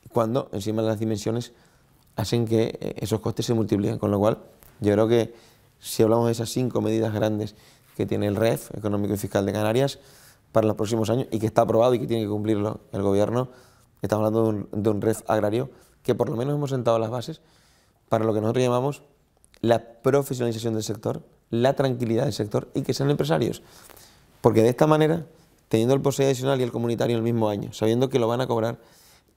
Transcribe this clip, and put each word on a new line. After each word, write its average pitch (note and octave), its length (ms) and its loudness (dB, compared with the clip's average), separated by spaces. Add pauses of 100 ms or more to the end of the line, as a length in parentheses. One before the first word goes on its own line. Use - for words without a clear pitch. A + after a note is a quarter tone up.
(120)
cuando A#2 400 0
encima G#2+ 300 -4
las A2 180 0
dimensiones A2 540 -4 (600)
hacen A#2 300 -2
que, A2 340 0
eh, - 180 -8
esos G#2 240 -2
costes A#2 240 -4
se A#2+ 80 0
multipliquen. G#2+ 440 0
Con G#2 140 0
lo G2+ 80 2
cual G#2 180 2 (440)
yo G#2 120 4
creo G#2+ 140 4
que A2+ 260 2 (460)
si - 240 0
hablamos A#2 240 4
de A#2 60 2
esas A2+ 160 -6
cinco A#2+ 320 -2
medidas A2 320 0
grandes G#2+ 420 -2 (400)
que G#2+ 100 -2
tiene G#2 220 -2
el G2+ 80 0
ref, A2+ 400 -2
económico G#2 380 -4
y G#2 40 -2
fiscal G2+ 280 -2
de G2+ 60 -2
Canarias, A2 480 0 (520)
para A2 160 4
los G#2 80 0
próximos A2 340 -2
años B2+ 220 -2
y A2 80 -2
que G#2+ 60 -2
está A#2 160 2
aprobado A2+ 320 4
y A#2+ 60 0
que B2+ 80 -6
tiene A2+ 160 -2
que G2+ 60 -2
cumplirlo G#2 520 -2 (100)
el G2 100 -4
gobierno, G2+ 480 0 (520)
estamos G#2+ 240 0
hablando A2 180 2
de A2 60 2
un, G#2 340 -6
de A2 60 2
un G#2 120 0
ref A2 260 0
agrario G#2+ 420 0 (340)
que B2 120 0
por A2+ 140 -2
lo D3+ 60 -6
menos C3+ 200 -4
hemos C#3+ 160 -4
sentado A#2 280 0
las A2 100 -2
bases B2 320 -8 (680)
para A2 160 2
lo A2 80 2
que G#2+ 80 0
nosotros A#2 220 0
llamamos B2+ 380 -2 (600)
la A2+ 400 0
profesionalización B2 720 0
del A2 100 -4
sector, A2 380 -6 (300)
la B2 240 2
tranquilidad A#2+ 480 0
del C#3+ 100 -2
sector B2 400 -4
y C#3 80 -4
que C3+ 120 -2
sean C#3 160 -2
empresarios. D3 520 0 (800)
Porque A2 200 6
de A2+ 80 8
esta C#3 180 4
manera, D#3 380 2 (440)
teniendo A2+ 240 4
el C#3 80 2
posei C#3 240 0
adicional C3+ 340 0
y B2+ 40 0
el A#2+ 80 -4
comunitario A#2+ 440 -2
en A2+ 40 0
el A2 40 -2
mismo A#2 240 2
año, G#2 240 -4
sabiendo A#2 380 0
que C3 100 2
lo A2+ 80 2
van A#2+ 140 0
a B2+ 60 -4
cobrar, A#2 320 -2 (580)